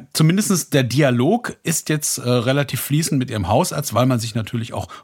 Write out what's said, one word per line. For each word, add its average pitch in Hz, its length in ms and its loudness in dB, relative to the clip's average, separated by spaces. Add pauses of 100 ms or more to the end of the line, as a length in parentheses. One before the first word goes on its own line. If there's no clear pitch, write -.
(140)
zumindest 180 320 4
der 147 380 0
Dialog 135 800 2
ist - 260 -4
jetzt, 151 300 -2
äh, 123 100 -4
relativ 127 520 0
fließend 151 360 0
mit 127 140 -2
ihrem 101 160 -2
Hausarzt, 147 480 0
weil 123 100 4
man 127 140 2
sich 110 160 -6
natürlich 113 380 -6
auch 101 160 -6 (140)